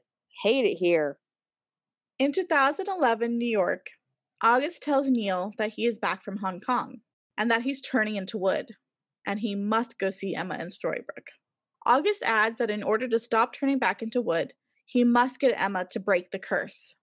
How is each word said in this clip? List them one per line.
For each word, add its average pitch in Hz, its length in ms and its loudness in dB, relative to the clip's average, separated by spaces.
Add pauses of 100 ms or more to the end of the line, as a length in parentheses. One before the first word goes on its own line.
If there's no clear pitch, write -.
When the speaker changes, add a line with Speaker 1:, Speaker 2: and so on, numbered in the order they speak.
(440)
Speaker 1:
Hate 240 220 4
it 175 100 2
here. 165 420 2 (1000)
Speaker 2:
In 277 140 2
two 359 120 0
thousand 294 440 2
eleven 233 480 0
New 240 120 -2
York, 180 380 0 (560)
August 262 400 2
tells 277 260 2
Neil 202 480 0
that 220 160 -2
he 214 120 -4
is 220 120 0
back 185 260 -2
from 202 140 -8
Hong 190 220 -6
Kong - 380 -4 (400)
and 220 120 0
that 233 120 4
he's 269 200 -4
turning 214 340 0
into 196 220 -6
wood, 185 340 0 (540)
and 202 140 -2
he 202 160 -4
must 220 420 -2
go 190 120 0
see 190 260 -6
Emma 175 240 -6
and 175 120 -10
Storybrooke. - 600 -8 (540)
August 294 380 2
adds 226 340 2
that 233 120 0
in 208 140 -4
order 220 240 0
to 226 120 2
stop 233 340 0
turning 277 260 0
back 202 220 0
into 226 200 -2
wood, 165 320 -2 (320)
he 240 200 2
must 240 340 4
get 254 180 4
Emma 190 340 -2
to - 80 -4
break 185 320 0
the 185 80 -6
curse. - 640 -6